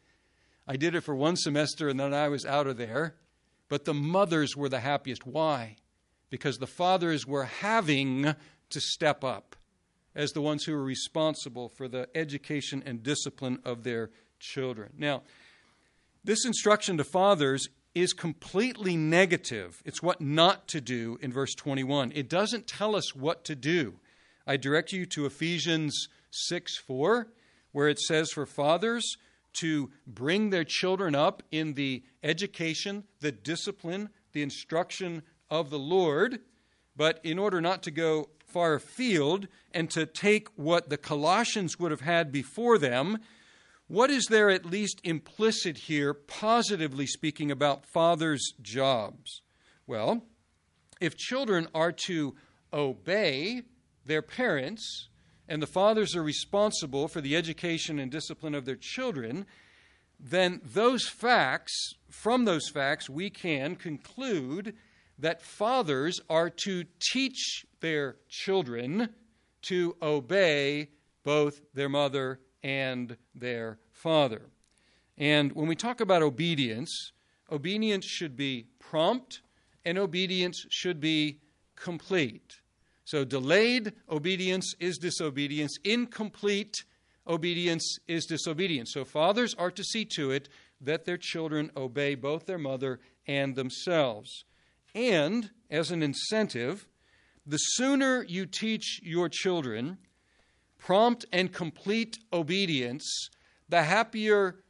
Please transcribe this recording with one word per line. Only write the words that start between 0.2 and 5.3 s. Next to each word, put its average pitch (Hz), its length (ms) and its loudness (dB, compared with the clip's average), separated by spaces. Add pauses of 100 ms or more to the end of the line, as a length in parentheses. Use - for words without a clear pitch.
I 135 100 -4
did 165 180 0
it 165 60 0
for 147 140 -4
one 151 200 2
semester, 147 540 0
and 135 100 -2
then 139 140 0
I 147 160 2
was 143 160 -4
out 143 220 2
of 131 100 -4
there. 123 380 -4 (520)
But 143 180 -4
the 156 100 0
mothers 160 600 2
were 143 140 -2
the 127 100 -2
happiest. 139 460 -4
Why? 131 520 -2 (520)